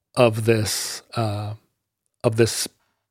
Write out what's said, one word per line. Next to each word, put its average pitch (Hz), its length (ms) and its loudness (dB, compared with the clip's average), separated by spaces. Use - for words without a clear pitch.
of 113 300 4
this, - 560 -2
uh, 104 380 -4
of 113 140 0
this - 300 2